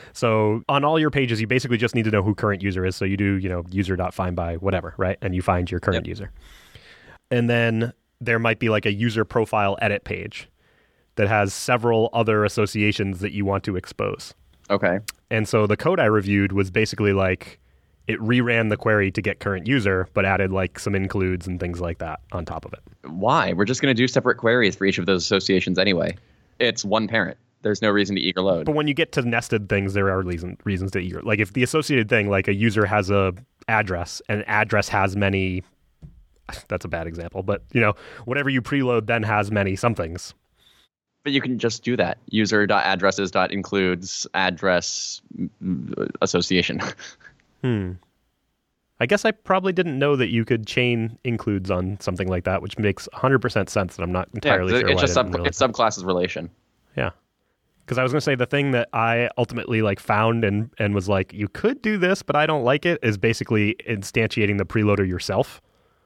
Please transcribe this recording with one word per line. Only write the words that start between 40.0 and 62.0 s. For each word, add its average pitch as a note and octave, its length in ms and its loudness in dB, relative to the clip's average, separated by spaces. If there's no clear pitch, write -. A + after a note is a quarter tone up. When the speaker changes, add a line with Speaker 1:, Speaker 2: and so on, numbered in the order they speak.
Speaker 2:
But D3 80 -2
you C#3 80 2
can B2+ 200 -4
just A#2 240 -4
do B2 140 0
that. F2 200 -2
User G#2 360 2
dot G2+ 180 2
addresses F#2+ 460 0
dot F#2 220 0
includes F#2 800 -2
address, F#2 880 -2
mm, - 480 -4
association. F2 640 0
<laughs> - 40 -8
Speaker 1:
Hmm. G#2 300 -2
I A#2+ 80 0
guess G3+ 180 0
I A3+ 60 4
probably F#3+ 420 -2
didn't E3+ 260 -2
know C#3+ 180 2
that B2 140 0
you A2+ 140 2
could A2+ 220 -2
chain A#2+ 580 0
includes G#2 460 -2
on F#2 300 -2
something F#2 280 -4
like F2+ 160 -2
that, F#2+ 180 0
which - 160 -10
makes G#2 340 -2
a - 40 -20
hundred C3 240 4
percent A2 300 -2
sense, F#2 260 -2
and F#2+ 80 -6
I'm F2+ 80 -4
not F#2 200 -2
Speaker 2:
Yeah, A2+ 60 -8
Speaker 1:
entirely F#2 180 2
Speaker 2:
'cause B2 80 2
Speaker 1:
sure - 100 2
Speaker 2:
it's C#3+ 60 4
Speaker 1:
why D3+ 60 2
I C#3+ 40 4
Speaker 2:
just - 80 0
Speaker 1:
didn't B2+ 120 2
Speaker 2:
sub-, F2+ 80 -4
Speaker 1:
realize E2+ 160 -2
Speaker 2:
it's - 80 -8
Speaker 1:
that. - 140 4
Speaker 2:
subclasses G#2 320 0
relation. F2+ 460 -2
Speaker 1:
Yeah. G2 140 -2
'Cause B2 120 -4
I B2+ 60 0
was B2+ 80 0
gonna D3 80 2
say C#3+ 160 0
the B2 100 0
thing C#3+ 260 0
that A#2+ 200 0
I A#2 360 2
ultimately, A#2 440 -2
like, G2+ 180 0
found A2+ 440 2
and, G#2 340 0
and G2+ 160 0
was F#2+ 140 0
like, F#2+ 240 0
"You G2+ 160 -6
could C4+ 340 -2
do G#3+ 160 0
this, F#3 240 0